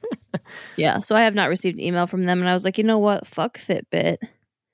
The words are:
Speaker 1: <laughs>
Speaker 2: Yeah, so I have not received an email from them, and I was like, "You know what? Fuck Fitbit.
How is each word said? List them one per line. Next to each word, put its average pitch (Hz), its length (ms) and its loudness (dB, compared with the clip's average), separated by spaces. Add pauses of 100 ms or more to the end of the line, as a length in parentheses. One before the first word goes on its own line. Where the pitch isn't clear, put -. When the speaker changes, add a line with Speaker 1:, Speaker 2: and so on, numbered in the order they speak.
Speaker 1:
<laughs> - 720 -12
Speaker 2:
Yeah, - 240 0
so 214 160 0
I 220 60 6
have 220 140 2
not 190 120 2
received 180 300 -2
an - 80 -8
email 175 200 0
from 185 200 -2
them, 180 160 2
and 180 80 2
I 180 40 4
was 180 120 0
like, 190 120 -2
"You 214 60 2
know 220 160 4
what? 208 260 2
Fuck - 320 -4
Fitbit. - 600 -2 (560)